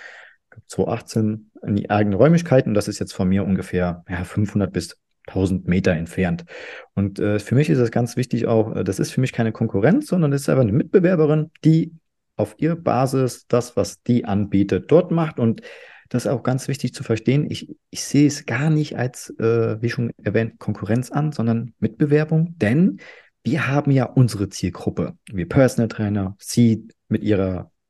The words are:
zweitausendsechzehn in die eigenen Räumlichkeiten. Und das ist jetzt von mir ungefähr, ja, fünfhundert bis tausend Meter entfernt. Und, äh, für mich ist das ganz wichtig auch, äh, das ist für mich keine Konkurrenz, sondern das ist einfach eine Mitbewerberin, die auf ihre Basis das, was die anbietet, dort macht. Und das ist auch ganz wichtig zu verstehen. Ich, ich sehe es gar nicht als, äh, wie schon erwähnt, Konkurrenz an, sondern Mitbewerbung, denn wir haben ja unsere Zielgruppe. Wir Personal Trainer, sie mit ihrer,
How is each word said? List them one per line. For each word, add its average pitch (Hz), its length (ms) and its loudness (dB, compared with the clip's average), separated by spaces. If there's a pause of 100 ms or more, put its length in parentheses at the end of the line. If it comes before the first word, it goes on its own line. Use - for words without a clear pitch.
(680)
zweitausendsechzehn 110 840 -4 (140)
in 104 100 -2
die - 140 -2
eigenen 104 280 2
Räumlichkeiten. 151 540 4
Und 104 40 -2
das 104 120 0
ist - 120 -6
jetzt 92 140 -8
von 95 140 0
mir 95 160 2
ungefähr, 90 640 -2
ja, 90 140 -6
fünfhundert 101 500 -2
bis - 240 -6 (300)
tausend 95 400 -2
Meter 90 260 2
entfernt. 85 520 -2 (480)
Und, 98 260 -2
äh, 104 200 0
für - 160 -2
mich 151 140 4
ist 143 100 4
das 117 120 2
ganz 120 240 0
wichtig 120 300 -2
auch, 110 300 2
äh, 101 80 -2
das 101 160 -2
ist 107 120 -2
für 127 100 0
mich 127 120 -2
keine 113 180 0
Konkurrenz, 120 560 0
sondern 165 240 2
das 139 100 0
ist - 80 -2
einfach 135 120 4
eine 107 100 4
Mitbewerberin, 156 800 2 (120)
die 160 300 4 (440)
auf - 220 -2
ihre 160 160 0
Basis 131 720 -2
das, 123 280 0
was - 280 -4
die 120 220 0
anbietet, 98 640 0
dort 175 200 4
macht. 160 280 -2
Und 113 220 0 (480)
das 120 160 -4
ist 104 60 0
auch 117 120 -2
ganz 131 240 -2
wichtig 135 260 -4
zu - 100 -12
verstehen. 123 460 0
Ich, - 260 -10 (140)
ich - 140 -10
sehe 143 240 4
es 139 180 -6
gar 131 240 -2
nicht 151 280 0
als, - 420 -6
äh, 113 420 0
wie 117 80 -2
schon 117 220 -4 (120)
erwähnt, 113 360 -2
Konkurrenz 113 520 -4
an, 151 200 -2
sondern 117 480 -2
Mitbewerbung, 156 800 0
denn 170 420 2 (440)
wir 120 240 -2
haben 143 240 0
ja 131 140 4
unsere 107 440 2
Zielgruppe. - 680 -6 (140)
Wir 87 160 -6
Personal 123 400 2
Trainer, 101 520 -4
sie 117 480 2 (220)
mit 110 140 -2
ihrer, 95 480 -2 (180)